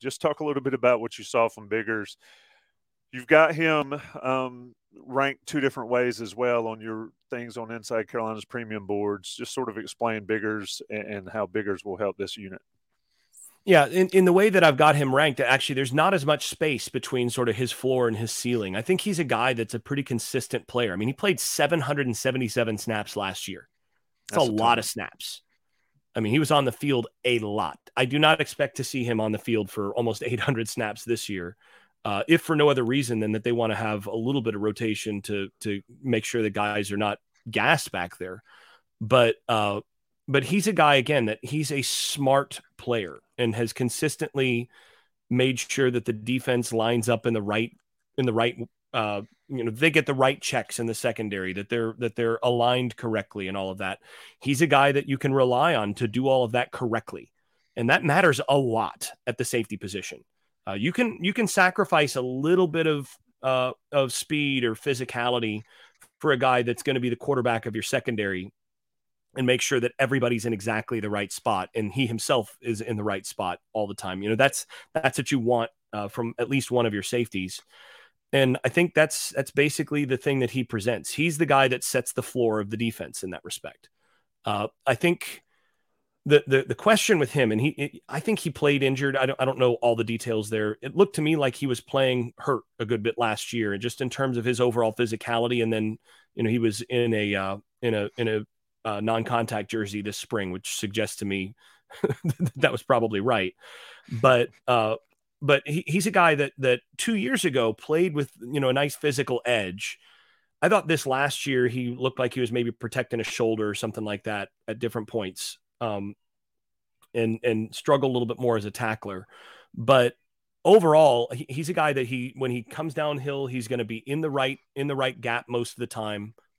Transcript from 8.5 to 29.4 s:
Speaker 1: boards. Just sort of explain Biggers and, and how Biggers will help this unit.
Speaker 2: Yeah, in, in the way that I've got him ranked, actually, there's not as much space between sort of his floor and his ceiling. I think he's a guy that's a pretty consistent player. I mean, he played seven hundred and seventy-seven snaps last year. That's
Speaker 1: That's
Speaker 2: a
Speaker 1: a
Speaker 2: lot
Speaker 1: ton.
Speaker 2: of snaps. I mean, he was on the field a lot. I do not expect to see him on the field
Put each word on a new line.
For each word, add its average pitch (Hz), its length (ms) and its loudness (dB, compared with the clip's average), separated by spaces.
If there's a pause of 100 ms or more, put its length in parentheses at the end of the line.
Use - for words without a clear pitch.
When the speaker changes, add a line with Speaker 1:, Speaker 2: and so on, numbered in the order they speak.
Speaker 1:
boards. 101 480 -4
Just - 200 -12
sort 123 160 -4
of 104 80 -10
explain 110 480 -4
Biggers 107 640 -4
and, 107 160 -8
and 98 240 -10
how 107 160 -2
Biggers 98 400 -4
will 95 100 -6
help 98 220 -4
this 98 180 -6
unit. 95 240 -16 (1040)
Speaker 2:
Yeah, 156 220 8
in, 185 220 4
in 190 160 6
the 180 80 8
way 202 180 8
that 185 140 8
I've 143 120 8
got 151 200 6
him 135 180 0
ranked, 143 240 2
actually, 131 380 2
there's 131 160 -2
not 165 220 4
as 143 120 0
much 151 220 0
space 151 400 -2
between 123 420 -2
sort 120 180 0
of 107 60 0
his 120 160 -2
floor 127 380 0
and 110 80 0
his 113 160 -4
ceiling. 110 420 -2
I 110 80 -2
think 185 180 0
he's 185 200 -2
a 160 40 -2
guy 120 280 0
that's 113 220 -4
a 117 40 -6
pretty 139 240 -4
consistent 123 640 -4
player. 120 260 -2
I 90 40 -4
mean, 107 100 -2
he 135 60 -2
played 190 260 0
seven 156 400 0
hundred 143 280 -2
and 117 100 -2
seventy-seven 120 600 0
snaps 107 360 -6
last 98 320 -6
year. - 220 -14 (640)
That's 131 100 2
Speaker 1:
That's 131 80 -2
Speaker 2:
a - 20 -2
Speaker 1:
a 107 60 -2
Speaker 2:
lot 113 140 4
Speaker 1:
ton. 113 100 4
Speaker 2:
of 107 40 -6
snaps. - 580 -10 (760)
I - 20 0
mean, 110 140 0
he 151 80 4
was 151 100 0
on 147 140 6
the 120 80 0
field 131 340 0 (180)
a 123 140 4
lot. 104 400 -4 (180)
I 127 80 2
do 131 140 0
not 156 220 6
expect - 380 -4
to 135 60 -4
see 127 200 -4
him 113 160 0
on 110 100 0
the 107 80 -2
field 107 320 -2